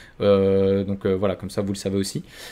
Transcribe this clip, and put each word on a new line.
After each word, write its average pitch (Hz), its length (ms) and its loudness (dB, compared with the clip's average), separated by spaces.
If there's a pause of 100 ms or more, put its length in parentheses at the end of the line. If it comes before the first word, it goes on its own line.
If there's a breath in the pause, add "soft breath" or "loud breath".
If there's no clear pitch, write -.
(200 loud breath)
euh, 98 640 4
donc, 98 220 -6
euh, 98 100 2
voilà, 95 200 0
comme 95 160 -10
ça 107 100 -4
vous 101 120 -4
le 98 40 -4
savez 98 200 -2
aussi. 98 260 -4 (280 loud breath)